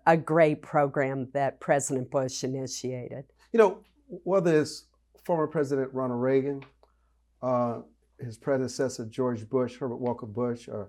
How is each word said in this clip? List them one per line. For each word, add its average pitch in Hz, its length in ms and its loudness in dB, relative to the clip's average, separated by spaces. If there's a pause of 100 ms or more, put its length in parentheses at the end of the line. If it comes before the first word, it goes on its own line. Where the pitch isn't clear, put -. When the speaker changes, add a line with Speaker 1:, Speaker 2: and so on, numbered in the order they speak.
Speaker 1:
a 170 100 8
great 156 460 4
program 139 720 0
that 139 260 -2
President 139 500 0
Bush 131 360 -2
initiated. 127 800 -8 (280)
Speaker 2:
You 233 60 4
know, 196 200 6 (460)
whether 170 360 4
it's - 240 -4 (400)
former 160 220 0
President 135 480 -2
Ronald 127 260 -4
Reagan, 135 440 0 (800)
uh, 123 380 0 (380)
his 117 180 -12
predecessor 131 720 -2
George 117 420 -4
Bush, 127 300 -2
Herbert 123 180 -6
Walker 120 300 -4
Bush, 120 420 -4
uh, 107 200 -8